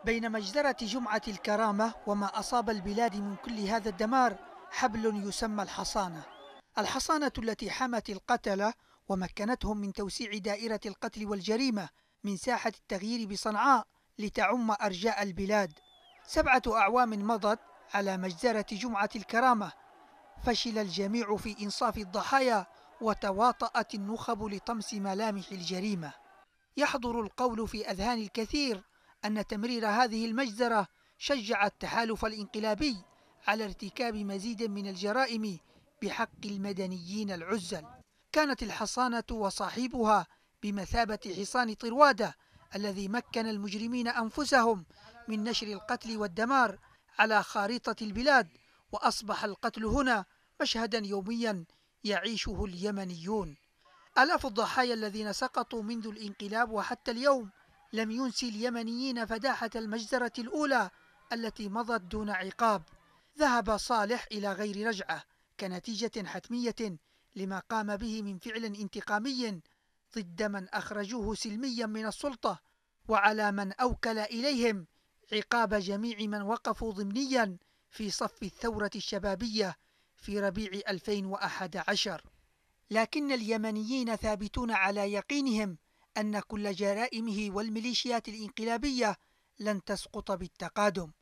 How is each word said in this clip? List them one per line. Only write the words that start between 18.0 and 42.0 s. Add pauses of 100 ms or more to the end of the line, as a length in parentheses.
مجزرة
جمعة
الكرامة، (720)
فشل
الجميع
في
إنصاف
الضحايا، (340)
وتواطأت
النخب
لطمس
ملامح
الجريمة. (640)
يحضر
القول
في
أذهان
الكثير (400)
أن
تمرير
هذه
المجزرة (300)
شجع
التحالف
الانقلابي (500)
على
ارتكاب
مزيد
من
الجرائم (440)
بحق
المدنيين
العزل. (460)
كانت
الحصانة
وصاحبها (360)
بمثابة
حصان
طروادة (380)